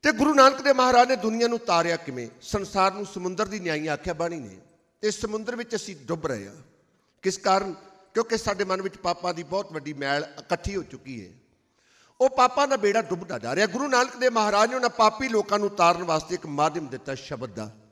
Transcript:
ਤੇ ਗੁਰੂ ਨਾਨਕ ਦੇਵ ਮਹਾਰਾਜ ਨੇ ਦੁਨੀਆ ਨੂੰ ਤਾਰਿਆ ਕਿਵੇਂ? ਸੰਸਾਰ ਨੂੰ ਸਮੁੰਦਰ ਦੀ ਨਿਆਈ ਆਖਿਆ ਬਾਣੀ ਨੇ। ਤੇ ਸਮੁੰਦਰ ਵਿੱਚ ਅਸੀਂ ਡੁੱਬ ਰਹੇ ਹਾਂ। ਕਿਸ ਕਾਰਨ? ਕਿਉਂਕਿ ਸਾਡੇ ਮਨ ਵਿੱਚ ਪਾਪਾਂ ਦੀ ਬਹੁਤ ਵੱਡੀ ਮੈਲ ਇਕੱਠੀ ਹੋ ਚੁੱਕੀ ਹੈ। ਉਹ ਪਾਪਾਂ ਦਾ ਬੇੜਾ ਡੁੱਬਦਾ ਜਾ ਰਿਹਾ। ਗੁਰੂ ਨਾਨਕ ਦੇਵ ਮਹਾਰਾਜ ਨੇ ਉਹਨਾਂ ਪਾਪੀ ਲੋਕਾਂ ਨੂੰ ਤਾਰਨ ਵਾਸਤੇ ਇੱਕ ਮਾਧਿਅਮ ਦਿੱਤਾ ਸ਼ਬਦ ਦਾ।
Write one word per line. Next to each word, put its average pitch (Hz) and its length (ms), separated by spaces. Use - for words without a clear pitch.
ਤੇ 302 100
ਗੁਰੂ 285 220
ਨਾਨਕ 269 280
ਦੇਵ 277 120
ਮਹਾਰਾਜ 254 340
ਨੇ 262 80
ਦੁਨੀਆ 226 320
ਨੂੰ 233 100
ਤਾਰਿਆ 170 380
ਕਿਵੇਂ? 123 320
ਸੰਸਾਰ 196 500
ਨੂੰ 202 140
ਸਮੁੰਦਰ 185 400
ਦੀ 202 140
ਨਿਆਈ 156 260
ਆਖਿਆ 156 280
ਬਾਣੀ 170 220
ਨੇ। 98 240
ਤੇ 214 100
ਸਮੁੰਦਰ 214 460
ਵਿੱਚ 233 200
ਅਸੀਂ 190 200
ਡੁੱਬ 156 300
ਰਹੇ 104 220
ਹਾਂ। 101 60
ਕਿਸ 190 160
ਕਾਰਨ? 196 360
ਕਿਉਂਕਿ 226 220
ਸਾਡੇ 202 280
ਮਨ 190 180
ਵਿੱਚ 190 140
ਪਾਪਾਂ 175 380
ਦੀ 170 80
ਬਹੁਤ 185 300
ਵੱਡੀ 151 200
ਮੈਲ 143 340
ਇਕੱਠੀ 175 380
ਹੋ 175 60
ਚੁੱਕੀ 123 460
ਹੈ। 85 40
ਉਹ 262 100
ਪਾਪਾਂ 262 380
ਦਾ 269 80
ਬੇੜਾ 208 260
ਡੁੱਬਦਾ 170 360
ਜਾ 117 160
ਰਿਹਾ। 196 120
ਗੁਰੂ 247 220
ਨਾਨਕ 254 280
ਦੇਵ 254 160
ਮਹਾਰਾਜ 214 360
ਨੇ 254 80
ਉਹਨਾਂ 247 140
ਪਾਪੀ 226 380
ਲੋਕਾਂ 208 300
ਨੂੰ 202 120
ਤਾਰਨ 175 320
ਵਾਸਤੇ 165 320
ਇੱਕ 170 120
ਮਾਧਿਅਮ 151 400
ਦਿੱਤਾ 131 280
ਸ਼ਬਦ 127 360
ਦਾ। 107 200